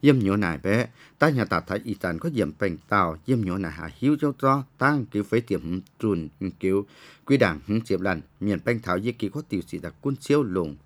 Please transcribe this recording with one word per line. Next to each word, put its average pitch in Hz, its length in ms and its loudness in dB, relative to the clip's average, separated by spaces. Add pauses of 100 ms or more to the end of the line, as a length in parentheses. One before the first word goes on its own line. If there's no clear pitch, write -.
Diêm 139 160 8
Nhúa 98 160 2
Nải 90 220 0
Bé, 104 300 0 (320)
ta 147 100 6
nhà 127 160 0
ta 90 140 0
thái 92 240 -6
y 110 100 -6
tàn 87 260 -4
có 165 100 -4
Diệm 104 300 -2
Bành 90 180 -2 (120)
Tàu, 87 280 2 (100)
Diêm 123 140 2
Nhúa 92 160 -2
Nải 90 140 -4
Hà 80 260 -10
Hiếu 143 240 2
Châu 147 200 0
Cho, 135 220 4 (140)
tăng 139 280 2
cứu 104 180 -2
phế 110 160 0
tiệm 101 220 -2 (380)
trùn, 87 300 -2 (300)
cứu 98 260 0 (400)
quý 139 120 4
đảng 90 300 2
hứng 107 180 2
diệp 92 160 -2
làn, 92 200 -2 (180)
miền 98 260 0
Bành 120 140 0
Thảo, 92 200 -2
Diêm 117 140 -4
Ký 107 160 -4
có 143 200 -10
tiểu 95 180 -4
sĩ 87 100 -10
đặc 85 240 -10
quân 139 200 -2
siêu 143 220 2
lùng 90 320 -2 (100)